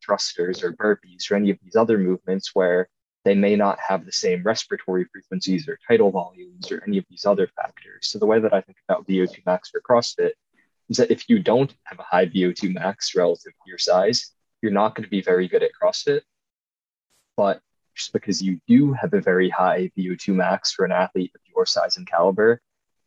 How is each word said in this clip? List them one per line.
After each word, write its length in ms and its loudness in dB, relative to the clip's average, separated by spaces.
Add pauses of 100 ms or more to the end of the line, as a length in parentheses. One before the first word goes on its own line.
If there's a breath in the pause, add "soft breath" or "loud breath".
thrusters 600 -4
or 100 -4
burpees 580 -4
or 40 0
any 160 2
of 120 -2
these 140 -4
other 220 4
movements 560 -2
where 340 2 (360)
they 100 4
may 220 4
not 240 0
have 260 -4
the 60 -16
same 320 -2
respiratory 680 -4
frequencies 560 -4
or 180 -10
tidal 240 4
volumes 640 -10
or 140 -8
any 100 -2
of 140 -2
these 160 -6
other 220 2
factors. 580 -12
So 120 -8
the 80 0
way 140 4
that 140 2
I 60 2
think 180 -16 (100)
about 200 -2
V 140 0
O 40 0
two 180 -10
max 260 -4
for 100 -8
CrossFit 500 0 (580)
is 100 -6
that 120 2
if 180 -2
you 120 4
don't 340 2 (100)
have 140 -20
a 60 -16
high 220 2
V 200 0
O 60 0
two 180 -4
max 460 -6
relative 360 0
to 160 -20
your 100 -20
size, 540 0 (300)
you're 100 -2
not 220 0
gonna 140 -10
be 120 -2
very 280 0
good 160 0
at 80 -2 (100)
CrossFit. 400 -2 (1160)
But 240 0 (340)
just 180 -12
because 300 -4
you 240 -4
do 280 6
have 180 -4
a 80 2
very 300 2
high 440 0
V 160 -4
O 40 -4
two 180 -4
max 400 0
for 140 -2
an 60 -2
athlete 420 -2
of 80 -20 (120)
your 120 0
size 320 -2
and 80 -14
caliber 540 2 (460)